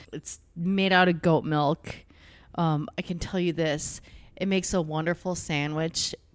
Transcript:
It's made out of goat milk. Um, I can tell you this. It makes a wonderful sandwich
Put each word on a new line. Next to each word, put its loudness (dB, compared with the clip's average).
It's -10
made 2
out 8
of 2
goat 4
milk. 0
Um, 0
I -6
can -8
tell -4
you 2
this. -2
It -2
makes 0
a 2
wonderful -2
sandwich -2